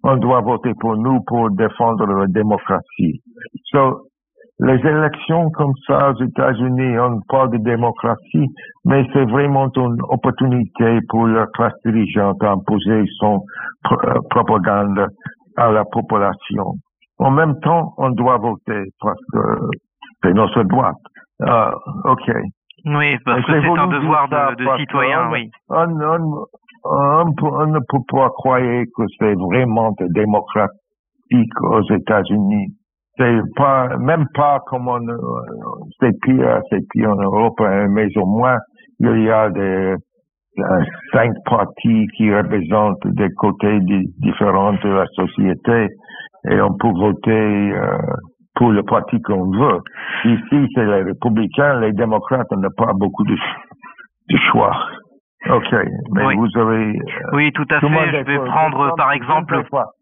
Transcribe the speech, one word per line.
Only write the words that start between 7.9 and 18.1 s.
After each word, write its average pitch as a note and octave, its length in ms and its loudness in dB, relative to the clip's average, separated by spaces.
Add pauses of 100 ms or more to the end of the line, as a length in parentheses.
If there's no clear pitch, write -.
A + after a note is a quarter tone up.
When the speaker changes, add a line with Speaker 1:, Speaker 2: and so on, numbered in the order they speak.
Speaker 1:
mais C3+ 280 4
c'est C#3 120 4
vraiment C3+ 520 2
une B2 200 0 (120)
opportunité A#2+ 920 0 (100)
pour A2+ 200 2
la A2+ 260 2
classe A2+ 200 0 (100)
dirigeante G#2 580 0
à G#2 100 2
imposer G2+ 520 0 (140)
son G#2 220 2 (440)
pro-, - 200 0
euh, - 140 0 (120)
propagande G2+ 760 0 (500)
à A#2 140 4
la G#2+ 140 2
population. G#2 880 -4 (440)
En C3+ 120 2
même D#3 300 2
temps, D#3+ 380 0
on C3 120 0